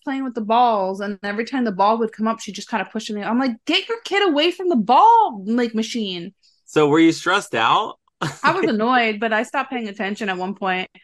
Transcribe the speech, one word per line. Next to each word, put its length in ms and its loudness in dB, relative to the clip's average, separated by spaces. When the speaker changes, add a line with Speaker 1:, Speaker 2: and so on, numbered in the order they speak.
Speaker 1:
playing 200 -6
with 120 -8
the 60 -6
balls. 580 2
And 240 -6
every 220 -4
time 180 -4
the 80 0
ball 260 2
would 160 -2
come 140 -4
up, 140 -2
she 100 -12
just 180 -14
kind 160 -4
of 60 -16
pushed 180 -8
me. 140 -8
I'm 160 -2
like, 160 -2
"Get 240 -2
your 120 -6
kid 260 0
away 240 2
from 180 -4
the 60 2
ball, 720 4
like, 260 0
machine." 600 -6
Speaker 2:
So 220 2
were 120 4
you 120 8
stressed 440 -2
out? 420 0
<laughs> 220 -6
Speaker 1:
I 100 4
was 160 0
annoyed, 500 0
but 140 -2
I 80 2
stopped 300 -6
paying 160 -6
attention 420 -6
at 80 -6
one 160 -6
point. 340 -4